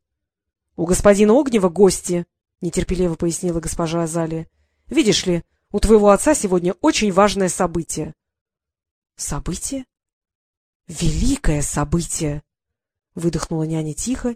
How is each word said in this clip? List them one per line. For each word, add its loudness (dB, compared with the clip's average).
У -4
господина 6
Огнева 2
гости, — 2
нетерпеливо -4
пояснила -4
госпожа -4
Азалия. — -6
Видишь 2
ли, -2
у -2
твоего 6
отца 4
сегодня 0
очень 0
важное 2
событие. — -6
Событие? -8
Великое 0
событие! — -4
выдохнула -4
няня -4
тихо -6